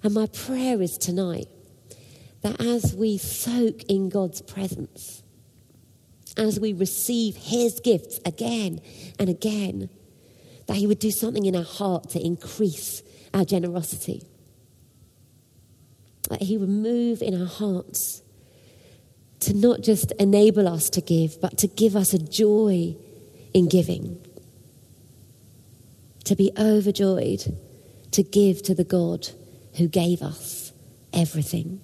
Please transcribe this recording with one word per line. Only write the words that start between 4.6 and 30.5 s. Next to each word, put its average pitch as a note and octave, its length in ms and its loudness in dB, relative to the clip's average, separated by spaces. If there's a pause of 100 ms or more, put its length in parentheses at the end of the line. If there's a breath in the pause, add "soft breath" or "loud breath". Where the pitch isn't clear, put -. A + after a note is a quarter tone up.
as G#3+ 220 0
we G#3+ 140 -2
receive G#3 640 -2
his A#3 440 -2
gifts - 440 0
again G3 560 -4 (380 loud breath)
and F#3 140 0
again, G3 580 -4 (800 soft breath)
that G#3 100 -2
he G3+ 80 2
would G#3 140 4
do A3 100 0
something G#3 360 -2
in F#3 100 2
our E3+ 80 -2
heart F#3 480 -4
to - 120 -4
increase - 800 -4 (320 loud breath)
our G3 120 2
generosity. F3 760 -4 (2000)
That - 140 -2
he G3 120 0
would G3 140 0
move A#3 540 0
in F#3+ 100 0
our F3+ 140 -2
hearts - 720 -4 (1160 soft breath)
to - 160 0
not A3+ 260 4
just - 380 2
enable G3+ 480 6
us E3 240 -2
to F3 100 0
give, D#3+ 400 0
but - 160 -4
to G3+ 100 2
give G#3 280 2
us G3 180 2
a F3+ 60 4
joy G3 760 2 (600 loud breath)
in F3+ 140 6
giving. F3 480 2 (2000)
To G3+ 100 2
be G3 240 4
overjoyed G3+ 960 2 (560 loud breath)
to G3+ 100 4
give G3 400 4
to F#3 140 0
the E3+ 80 2
God F3 460 0 (480 loud breath)
who E3+ 100 4
gave E3+ 340 2
us - 500 -10 (400)